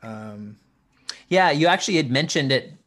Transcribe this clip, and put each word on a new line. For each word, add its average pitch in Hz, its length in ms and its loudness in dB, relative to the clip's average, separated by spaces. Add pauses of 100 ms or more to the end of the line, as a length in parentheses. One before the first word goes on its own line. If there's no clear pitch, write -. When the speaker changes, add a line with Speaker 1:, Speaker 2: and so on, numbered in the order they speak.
Speaker 1:
Um, 107 560 -14 (680)
Speaker 2:
Yeah, 180 240 4
you 156 160 2
actually 185 300 2
had 151 120 0
mentioned 139 420 0
it 131 220 -2 (140)